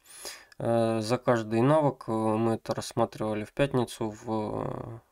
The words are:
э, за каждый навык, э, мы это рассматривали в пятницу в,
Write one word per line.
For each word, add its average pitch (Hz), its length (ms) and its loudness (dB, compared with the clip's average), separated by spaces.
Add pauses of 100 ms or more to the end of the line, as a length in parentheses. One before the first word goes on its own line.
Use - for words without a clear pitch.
(600)
э, 113 420 2
за 113 160 -2
каждый 113 440 2
навык, 143 460 4
э, - 40 -2
мы 113 420 2
это - 220 -4
рассматривали 107 680 -2
в - 100 -16
пятницу 123 560 0
в, 110 920 -6 (100)